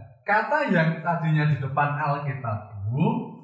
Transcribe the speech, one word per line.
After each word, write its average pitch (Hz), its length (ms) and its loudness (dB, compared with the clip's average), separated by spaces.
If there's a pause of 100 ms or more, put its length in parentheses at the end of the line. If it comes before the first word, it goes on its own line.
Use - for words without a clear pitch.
(260)
kata 277 420 2
yang 165 320 2
tadinya 156 480 2
di - 140 2
depan 143 340 0
al-kitabu 123 1080 -2 (380)